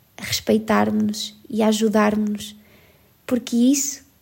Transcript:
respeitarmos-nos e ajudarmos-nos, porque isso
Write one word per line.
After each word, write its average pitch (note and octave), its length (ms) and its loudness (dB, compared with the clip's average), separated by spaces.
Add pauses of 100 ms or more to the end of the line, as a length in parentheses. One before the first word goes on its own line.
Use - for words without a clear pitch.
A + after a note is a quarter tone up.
(160)
respeitarmos-nos G#3+ 1200 -2 (140)
e A3 140 -2
ajudarmos-nos, G#3+ 920 0 (720)
porque A#3+ 300 -4
isso C4 500 0 (160)